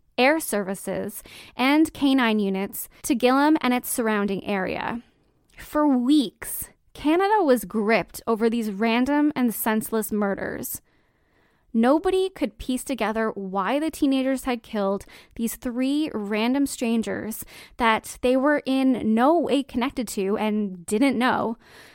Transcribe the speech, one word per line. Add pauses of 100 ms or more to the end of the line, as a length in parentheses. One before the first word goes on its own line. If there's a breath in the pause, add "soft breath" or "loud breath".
(180)
air
services, (360 loud breath)
and
K
nine
units (140 soft breath)
to
Gillam
and
its
surrounding
area. (560)
For
weeks, (240)
Canada
was
gripped
over
these
random
and
senseless
murders. (920)
Nobody
could
piece
together
why
the
teenagers
had
killed (300 loud breath)
these
three
random
strangers (320 loud breath)
that
they
were
in
no
way
connected
to
and
didn't
know, (380 loud breath)